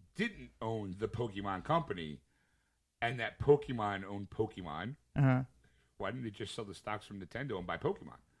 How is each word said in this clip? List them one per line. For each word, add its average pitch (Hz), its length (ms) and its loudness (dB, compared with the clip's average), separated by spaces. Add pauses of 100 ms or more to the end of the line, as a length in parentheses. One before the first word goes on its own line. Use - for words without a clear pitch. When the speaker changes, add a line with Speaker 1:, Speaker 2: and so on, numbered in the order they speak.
(160)
Speaker 1:
didn't 175 340 -2 (120)
own 107 380 0
the 110 80 2
Pokemon 101 560 -2
company 98 560 0 (840)
and 120 180 0
that 110 200 -4
Pokemon 113 680 4
owned 101 200 -6
Pokemon, 92 680 -4 (200)
Speaker 2:
Uh-huh. 131 260 6 (560)
Speaker 1:
why 98 140 -2
didn't 127 120 -6
they 113 60 -6
just 104 260 -8
sell 113 100 -6
the 98 80 -10
stocks 107 320 -6
from 101 140 -10
Nintendo 113 380 -6
and 90 100 -6
buy 87 100 -2
Pokemon? 135 400 -4 (240)